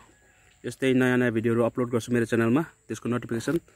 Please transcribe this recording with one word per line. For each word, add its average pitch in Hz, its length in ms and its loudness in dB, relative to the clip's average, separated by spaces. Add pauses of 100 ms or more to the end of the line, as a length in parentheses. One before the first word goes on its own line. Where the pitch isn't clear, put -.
(640)
यस्तै 127 320 -2
नयाँ 127 240 4
नयाँ 123 160 2
भिडियोहरू 117 320 0
अपलोड 120 240 -4
गर्छु 120 240 -2
मेरो 117 160 2
च्यानलमा, 117 320 2 (240)
त्यसको 113 240 -8
notification 120 440 -4 (200)